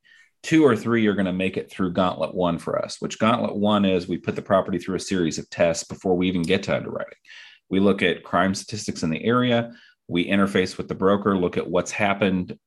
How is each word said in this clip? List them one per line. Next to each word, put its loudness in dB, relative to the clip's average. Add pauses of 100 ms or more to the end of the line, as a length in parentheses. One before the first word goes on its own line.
(440)
two 4
or 6
three 2
are 4
gonna 0
make -2
it -8
through -2
Gauntlet 0
one 0
for -4
us, -10
which -8
Gauntlet 0
one 2
is 0
we -4
put -6
the -8
property 0
through -6
a -2
series -2
of -12
tests 0
before -2
we 0
even 0
get 0
to 0
underwriting. -8 (520)
We 2
look 4
at 0
crime 2
statistics -8
in 0
the -4
area, 2 (360)
we 0
interface 2
with -8
the -4
broker, 2
look 0
at -4
what's -2
happened 0